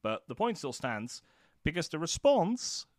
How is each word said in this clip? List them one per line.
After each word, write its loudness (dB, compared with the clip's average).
But -2
the -8
point 0
still -6
stands, -6
because 0
the -4
response 2